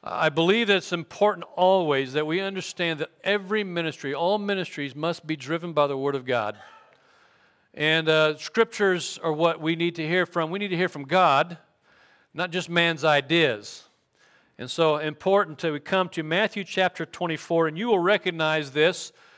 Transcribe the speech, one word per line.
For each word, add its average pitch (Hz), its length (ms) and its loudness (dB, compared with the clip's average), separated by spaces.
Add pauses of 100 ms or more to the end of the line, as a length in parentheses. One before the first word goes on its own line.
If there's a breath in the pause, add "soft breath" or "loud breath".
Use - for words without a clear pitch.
I 156 260 0
believe 180 380 2
that 202 100 4
it's - 160 -4
important 175 640 -2
always 156 580 2
that 151 140 -2
we 170 140 -2
understand 180 580 -4
that 151 100 -6 (140)
every 202 400 -2
ministry, 165 500 -4
all 175 240 0
ministries 185 580 -4
must 160 300 -4
be 156 100 -4
driven 160 380 -6
by 147 140 4
the 139 100 -2
Word 139 160 -2
of 131 100 -4
God. 113 320 -2 (1160 soft breath)
And, 156 360 0
uh, 156 280 4
scriptures 202 840 -2
are 165 100 0
what 160 260 2
we 160 160 -2
need 170 200 -2
to 160 120 -6
hear 175 200 0
from. 160 240 -4
We 196 80 -6
need 202 80 -6
to 180 100 -4
hear 180 120 0
from 143 160 -10
God, 165 520 4 (720 soft breath)
not 170 200 -6
just 165 180 -4
man's 170 340 2
ideas. 143 840 2 (720 soft breath)
And 127 100 -10
so 156 280 2
important 156 640 0
to, 165 120 -2
we 147 80 -4
come 185 300 0
to 170 120 -6
Matthew 185 420 -2
chapter 180 400 -2
twenty-four, 165 640 -2
and 156 80 -4
you 214 120 -4
will 208 120 4
recognize 160 680 0
this 151 420 2 (260 soft breath)